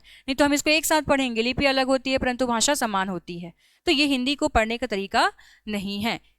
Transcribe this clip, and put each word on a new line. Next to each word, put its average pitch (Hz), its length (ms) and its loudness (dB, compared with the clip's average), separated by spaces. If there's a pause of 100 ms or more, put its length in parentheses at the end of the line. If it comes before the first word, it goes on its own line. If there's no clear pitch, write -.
नहीं - 340 -10
तो 285 100 4
हम 285 80 4
इसको 294 160 0
एक 311 160 2
साथ 311 160 2
पढ़ेंगे, 269 400 0
लिपि 247 240 -2
अलग 269 220 2
होती 269 240 0
है 262 60 0
परंतु 254 300 -2
भाषा 233 260 0
समान 202 360 -2
होती 175 300 -6
है। 170 140 -12 (320)
तो 349 60 0
ये 294 140 4
हिंदी 277 300 0
को 302 120 -2
पढ़ने 226 300 0
का 254 100 -6
तरीका 226 440 0 (360)
नहीं 202 340 -6
है। 226 180 -4 (200)